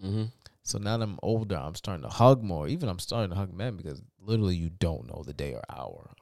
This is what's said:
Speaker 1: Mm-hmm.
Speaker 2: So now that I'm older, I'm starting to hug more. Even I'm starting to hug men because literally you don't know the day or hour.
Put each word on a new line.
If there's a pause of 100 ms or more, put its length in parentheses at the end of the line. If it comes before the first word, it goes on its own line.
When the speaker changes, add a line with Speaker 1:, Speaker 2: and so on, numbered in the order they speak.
Speaker 1:
Mm-hmm. (400)
Speaker 2:
So
now
that
I'm
older,
I'm
starting
to
hug
more.
Even
I'm
starting
to
hug
men
because (180)
literally
you
don't
know
the
day
or
hour. (120)